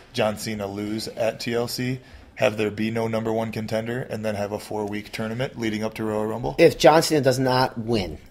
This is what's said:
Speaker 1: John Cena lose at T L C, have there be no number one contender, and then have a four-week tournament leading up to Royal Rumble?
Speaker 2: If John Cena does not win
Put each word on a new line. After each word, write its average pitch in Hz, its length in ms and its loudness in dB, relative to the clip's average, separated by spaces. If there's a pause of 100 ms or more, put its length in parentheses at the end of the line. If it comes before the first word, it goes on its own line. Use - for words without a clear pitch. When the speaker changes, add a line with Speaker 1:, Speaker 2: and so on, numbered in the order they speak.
(120)
Speaker 1:
John 107 260 0
Cena 104 300 -6
lose 104 400 -4
at - 320 -2
T 120 140 -4
L 120 160 0
C, 127 320 -4 (340)
have 113 220 0
there 107 140 0
be 110 180 -2
no 113 180 0
number 113 240 -2
one 110 200 -2
contender, 113 500 -4
and 110 240 -6
then 107 100 -2
have 101 160 -4
a 104 80 -2
four-week 104 520 -6
tournament 113 480 -6
leading 110 240 -2
up 107 100 -4
to 113 100 -6
Royal 107 220 0
Rumble? 120 320 -4
Speaker 2:
If 160 220 6
John 156 240 8
Cena 156 180 2
does 127 180 4
not 127 380 2
win 107 400 -2 (140)